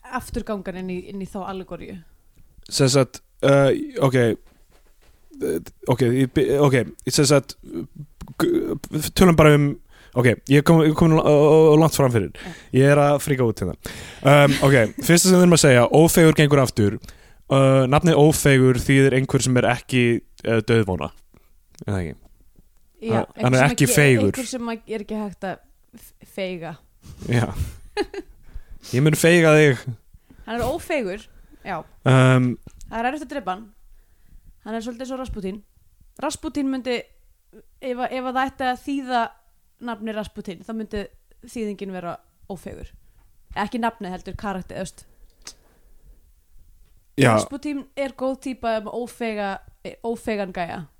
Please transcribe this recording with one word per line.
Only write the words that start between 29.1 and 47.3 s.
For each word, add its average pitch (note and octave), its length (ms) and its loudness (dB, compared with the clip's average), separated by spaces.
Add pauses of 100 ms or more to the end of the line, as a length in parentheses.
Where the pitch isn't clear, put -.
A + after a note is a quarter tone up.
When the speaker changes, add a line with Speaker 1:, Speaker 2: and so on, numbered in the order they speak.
Speaker 2:
feiga E3 340 4
þig. D3+ 300 4 (640)
Speaker 1:
Hann C#4 120 -10
er A#3 80 -6
ófeigur, A#3 600 -6 (360)
já. F3+ 200 -10 (220)
Speaker 2:
Um, C3 440 4 (400)
Speaker 1:
Það - 100 -14
er A#3 140 -4
erfitt D4 160 -10
að A#3+ 80 -18
drepa F#3+ 200 -8
hann. G#3 120 -14 (960)
Hann A3 160 -12
er A3 80 -10
svolítið A#3+ 180 -12
eins B3+ 100 -12
og B3+ 60 -10
Rasputín. G#3+ 380 -10 (600)
Rasputín D4 540 -8
myndi, B3+ 240 -6 (800)
ef B3 240 -10
að, B3+ 80 -4
ef B3+ 220 -8
að B3 100 -6
það - 40 -
ætti C4 260 -6
að B3 120 -6
þýða C4 420 -4 (580)
nafni A3 340 -10
Rasputín, G3+ 480 -12
þá - 100 -16
myndi G#3+ 300 -8 (380)
þýðingin G#3 520 -10
vera F3 200 -10 (320)
ófeigur. - 440 -16 (640)
Ekki G#3 280 -6
nafni A3+ 320 -6
heldur, F#3 240 -14
karakter, F#3+ 420 -10
þú F#3+ 60 -8
veist. - 200 -20 (2000)
Speaker 2:
Já. B2+ 160 4